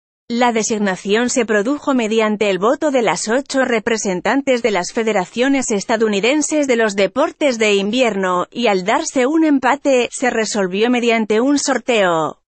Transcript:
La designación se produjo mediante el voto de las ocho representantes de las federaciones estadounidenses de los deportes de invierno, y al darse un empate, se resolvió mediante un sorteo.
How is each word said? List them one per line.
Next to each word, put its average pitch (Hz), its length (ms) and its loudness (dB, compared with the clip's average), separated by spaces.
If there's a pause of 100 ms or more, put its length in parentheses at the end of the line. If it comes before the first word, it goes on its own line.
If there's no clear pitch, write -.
(280)
La 240 240 0
designación 214 760 0
se 240 160 0
produjo 226 480 0
mediante 214 560 0
el 185 120 0
voto 277 320 0
de 262 100 2
las - 240 -2
ocho 262 380 -2
representantes 226 1000 -2
de 233 80 0
las 180 220 -2
federaciones 233 800 -2
estadounidenses 226 960 0
de 247 80 2
los 220 180 0
deportes 254 640 0
de 214 160 2
invierno, 196 800 0
y 240 160 -2
al 190 160 0
darse 254 420 0
un 320 160 2
empate, 269 720 2
se 247 180 -2
resolvió 214 580 -2
mediante 226 520 0
un 277 180 2
sorteo. 202 880 0